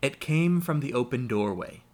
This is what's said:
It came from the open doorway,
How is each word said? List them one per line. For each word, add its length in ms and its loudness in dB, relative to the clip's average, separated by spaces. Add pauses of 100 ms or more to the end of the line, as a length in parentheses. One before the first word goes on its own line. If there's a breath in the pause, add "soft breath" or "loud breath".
It 180 -2
came 420 2
from 180 0
the 140 -4
open 340 0
doorway, 540 -2 (120)